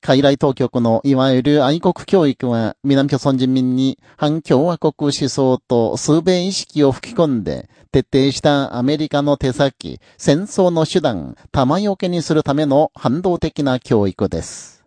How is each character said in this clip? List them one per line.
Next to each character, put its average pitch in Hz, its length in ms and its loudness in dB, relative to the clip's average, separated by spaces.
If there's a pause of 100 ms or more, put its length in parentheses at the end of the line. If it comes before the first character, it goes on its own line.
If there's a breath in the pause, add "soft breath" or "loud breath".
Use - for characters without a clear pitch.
海 139 200 2
外 139 160 4
当 139 160 0
局 127 260 -2
の 113 240 2
い 139 100 2
わ 131 180 2
ゆ 127 100 2
る 147 220 2
愛 151 160 0
国 180 140 0 (120)
教 180 200 4
育 127 240 -2
は、 113 340 -2
南 139 240 2
朝 143 100 0
鮮 135 200 0
人 127 140 0
民 127 240 0
に 131 220 -2 (180 soft breath)
反 151 260 -2
共 147 240 2
和 175 100 -2
国 156 220 -2
思 143 300 -2
想 131 300 0
と 117 380 0
数 151 240 0
米 180 260 0
意 196 60 -4
識 - 320 -2
を 135 80 4
吹 - 220 -10
き - 20 -6
込 165 100 2
ん 120 180 -2
で、 69 260 -8 (220 soft breath)
徹 131 200 0
底 135 180 2
し - 120 -8
た 143 340 0
ア 123 60 -4
メ 143 160 0
リ 151 100 -4
カ 143 140 -2
の 143 160 0
手 131 140 -2
先、 127 480 -4 (180 soft breath)
戦 156 240 2
争 196 260 0
の 165 180 0
手 185 140 0
段、 92 340 -4 (160 soft breath)
弾 143 300 0
よ 202 160 -2
け 185 140 -4
に 175 100 -2
す 156 140 -2
る 151 80 2
た 143 100 -2
め 151 140 0
の 147 280 2
反 147 280 -2
動 180 160 0
的 156 240 -4
な 131 180 0
教 104 260 0
育 95 220 -2
で 80 140 -6
す。 - 340 -16 (120)